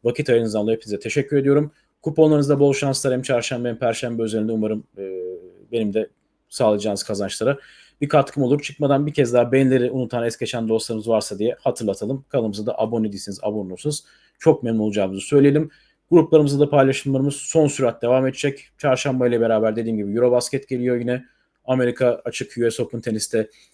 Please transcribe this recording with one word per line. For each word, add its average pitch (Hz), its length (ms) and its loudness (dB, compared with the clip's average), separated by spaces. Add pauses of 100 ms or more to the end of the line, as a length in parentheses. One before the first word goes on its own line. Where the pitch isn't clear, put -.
vakit 123 260 -2
ayırdığınızdan 113 320 2
dolayı 110 160 0
hepinize 104 220 -8
teşekkür 139 380 -2
ediyorum. 139 340 2 (300)
Kuponlarınızda 147 580 4
bol 143 140 4
şanslar 135 400 0
hem 127 80 -2
çarşamba 120 460 -2
hem 117 100 -6
perşembe 117 460 -2
üzerinde 110 280 -2
umarım, 110 320 -2 (140)
e, 98 60 -10 (680)
benim 110 220 -2
de 107 160 -2 (400)
sağlayacağınız 107 540 0
kazançlara 107 540 -4 (440)
bir 143 80 -2
katkım 143 340 2
olur. 139 180 2
Çıkmadan 143 460 0
bir 147 60 -6
kez 123 200 0
daha 120 180 4
beğenileri 131 400 4
unutan 120 320 -4
es 117 140 -4
geçen 117 320 -4
dostlarımız 110 380 -2
varsa 107 320 0
diye 110 200 0
hatırlatalım. 120 720 -4
Kanalımıza 107 360 -4
da - 140 -4
abone 110 320 -2
değilseniz 98 300 -12
abone 104 280 -6
olursunuz. 147 340 -6 (360)
Çok - 240 2
memnun 113 160 -2
olacağımızı 101 420 -2
söyleyelim. 143 480 2 (420)
Gruplarımızda 156 480 4
da 147 100 4
paylaşımlarımız 135 680 2
son 156 320 2
sürat 127 340 -2
devam 131 260 2
edecek. 135 400 -4 (100)
Çarşamba 127 500 0
ile 120 140 2
beraber 110 340 2
dediğim 113 220 -4
gibi 101 180 -4
Eurobasket 123 520 0
geliyor 123 300 -2
yine. 123 280 -4 (400)
Amerika 123 600 2
açık, - 320 -8
U 117 140 2
S 123 120 -4
Open 113 180 -8
teniste 110 480 -4 (240)